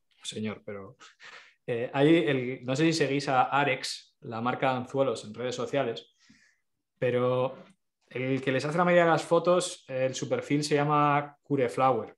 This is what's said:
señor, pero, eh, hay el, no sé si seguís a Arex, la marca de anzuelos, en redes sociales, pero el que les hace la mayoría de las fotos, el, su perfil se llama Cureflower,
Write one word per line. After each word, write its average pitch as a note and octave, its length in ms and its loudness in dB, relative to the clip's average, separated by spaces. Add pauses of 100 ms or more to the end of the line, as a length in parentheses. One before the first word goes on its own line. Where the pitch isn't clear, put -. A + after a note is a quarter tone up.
(240)
señor, G#2+ 400 -8
pero, G2+ 340 -14 (680)
eh, A#2+ 280 -4
hay D3 220 6
el, C3 500 -2
no C3 100 -2
sé D3 100 0
si E3 80 4
seguís C#3+ 340 0
a C3 160 2
Arex, C3 640 -2 (160)
la A2+ 200 -8
marca B2 300 0
de B2+ 60 -2
anzuelos, B2 480 -2
en G#2+ 80 -14
redes A#2+ 220 -6
sociales, A#2+ 600 -4 (800)
pero B2+ 580 0 (520)
el C3 340 -4
que C3+ 100 -2
les C3 140 0
hace D3+ 120 -2
la F3+ 60 2
mayoría F3 220 6
de E3 60 4
las D3+ 120 2
fotos, F3 640 0
el, C3 280 -2
su C3+ 120 -6
perfil B2+ 360 -2
se D3+ 100 -2
llama D3 680 2
Cureflower, C3 760 0